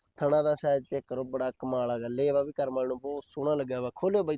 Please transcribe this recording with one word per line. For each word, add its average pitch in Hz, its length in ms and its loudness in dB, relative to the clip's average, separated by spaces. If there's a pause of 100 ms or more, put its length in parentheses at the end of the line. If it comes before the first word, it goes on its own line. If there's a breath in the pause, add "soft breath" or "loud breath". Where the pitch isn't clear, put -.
(160)
ਥਣਾ 151 260 4
ਦਾ 151 120 2
ਸਾਈਜ਼ 143 360 0
ਚੈੱਕ 139 180 -4
ਕਰੋ, 127 160 -4
ਬੜਾ 127 260 -2
ਕਮਾਲ 127 400 -2
ਆ 120 80 0
ਗਿਆ। 117 100 -4
ਲੇਵਾ 139 340 2
ਵੀ 143 100 -4
ਕਰਮ 131 220 -2
ਵਾਲੇ 131 140 0
ਨੂੰ 127 100 -2
ਬਹੁਤ 139 280 -6
ਸੋਹਣਾ 147 280 -2
ਲੱਗਿਆ 127 260 -2
ਵਾ। 123 140 -4
ਖੋਲਿਓ 196 280 2
ਬਾਈ, 156 160 -2